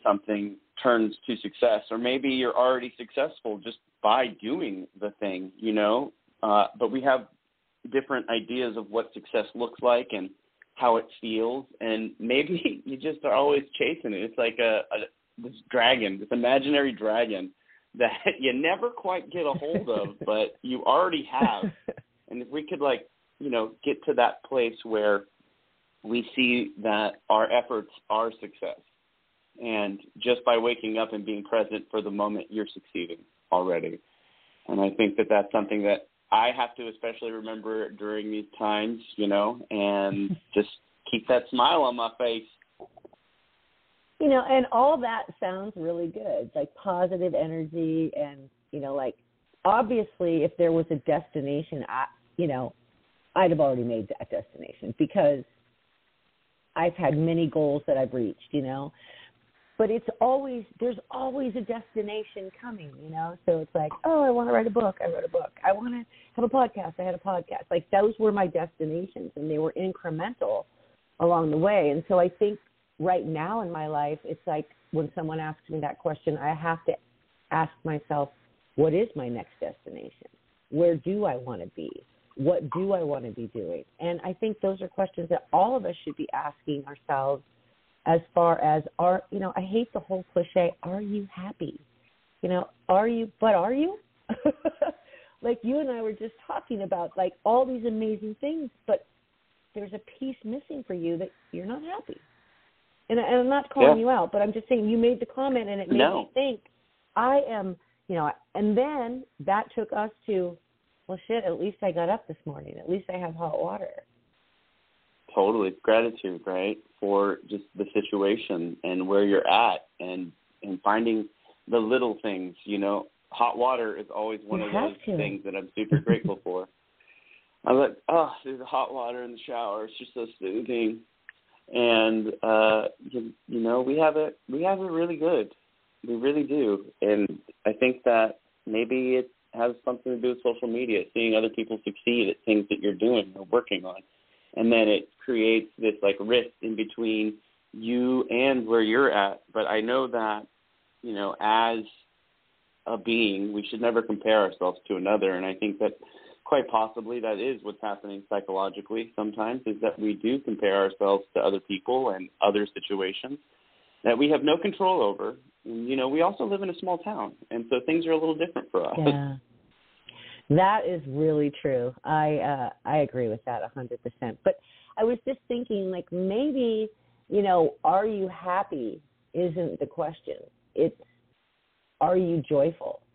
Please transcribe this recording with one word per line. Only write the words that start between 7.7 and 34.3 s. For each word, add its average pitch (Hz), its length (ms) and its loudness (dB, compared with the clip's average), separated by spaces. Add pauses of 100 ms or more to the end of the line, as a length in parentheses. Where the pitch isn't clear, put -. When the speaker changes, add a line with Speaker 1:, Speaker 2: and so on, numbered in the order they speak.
Speaker 1:
different 131 380 -4
ideas 117 480 -4
of 104 140 -10
what 110 240 -4
success - 400 -4
looks 117 260 -8
like 123 320 2
and 95 160 -6 (460)
how 117 240 4
it - 80 -4 (160)
feels. 117 420 -2 (160)
And 110 380 -2
maybe 135 640 0
<laughs> - 20 -20
you 135 140 -10
just 151 260 -8
are 135 80 2
always 143 300 4 (160)
chasing 135 340 -2
it. 98 120 -4
It's 113 120 -8
like 117 220 0
a, 113 220 4 (120)
a, 107 140 -4 (320)
this 123 160 -14 (160)
dragon, 117 500 4
this 104 100 -12
imaginary 135 600 2
dragon 107 580 -2 (440)
that 113 180 2 (140)
<laughs> 202 120 0
you 131 140 0
never 165 380 0
quite 185 400 -6
get 170 160 -4
a 139 80 -2
hold 156 340 -4
of, 104 300 -4
Speaker 2:
<laughs> - 80 -8
Speaker 1:
but 107 340 0
you 127 240 -6
already 160 480 2
have. 107 380 0 (180)
Speaker 2:
<laughs> - 60 -6 (360)
Speaker 1:
And 123 120 -8
if 123 60 -14
we 151 180 -8
could, 156 140 -6
like, 131 260 0 (340)
you 143 100 -6
know, 113 220 0 (120)
get - 200 -2
to 151 100 2
that 120 300 2
place 120 400 0
where 104 400 2 (800)
we 113 300 -4
see 120 380 0 (100)
that 104 340 0 (120)
our 107 240 4
efforts 120 380 0 (180)
are 110 220 0 (100)
success, - 400 -10 (840)
and 104 380 -4 (180)
just 120 280 0
by 120 100 6
waking 113 400 -2
up 110 160 -2
and 104 140 -8
being 104 180 -6
present 110 460 -2
for 110 100 -2
the 104 100 -6
moment, 104 380 -4
you're 107 240 -6
succeeding 85 460 -10 (340)
already. 87 460 0 (680)